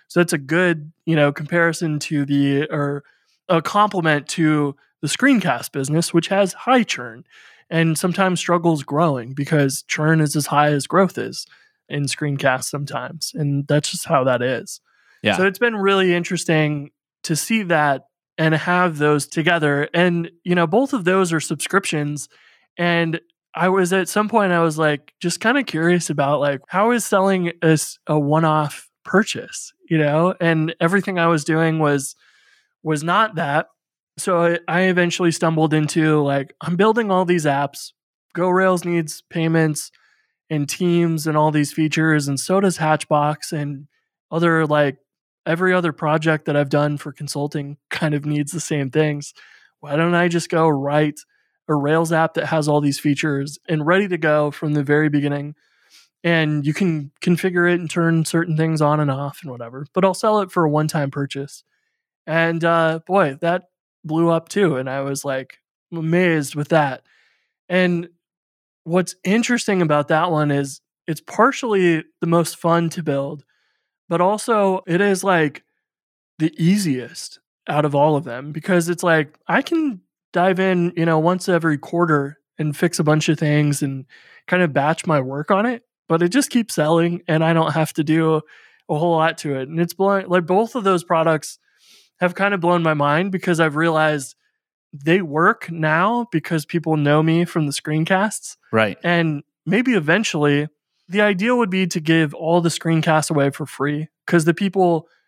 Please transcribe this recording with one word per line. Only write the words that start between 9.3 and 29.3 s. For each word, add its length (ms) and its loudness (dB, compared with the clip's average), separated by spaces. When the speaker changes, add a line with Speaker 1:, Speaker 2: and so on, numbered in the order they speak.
Speaker 1:
because 500 0
churn 380 0
is 140 -2
as 120 -2
high 240 2
as 160 -2
growth 300 0
is 280 -8
in 160 -6
screencasts 600 -2
sometimes. 680 -8
And 340 -2
that's 220 0
just 160 -8
how 200 2
that 160 0
is. 400 -6
Speaker 2:
Yeah. 140 2
Speaker 1:
So 80 2
it's 140 -2
been 160 0
really 380 2
interesting 800 -2
to 120 -2
see 280 -2
that 400 0
and 160 2
have 440 0
those 300 2
together. 640 0
And, 360 0
you 120 0
know, 120 2
both 260 0
of 120 -2
those 280 2
are 60 0
subscriptions. 880 -4
And 420 0
I 140 0
was, 220 2
at 160 0
some 220 -2
point, 220 2
I 100 2
was, 160 0
like, 420 -2
just 200 -4
kinda 240 0
curious 460 0
about, 300 0
like, 280 -2
how 240 0
is 120 0
selling 500 0
a 80 4
s-, 340 0
a 140 0
one-off 720 0
purchase, 720 -4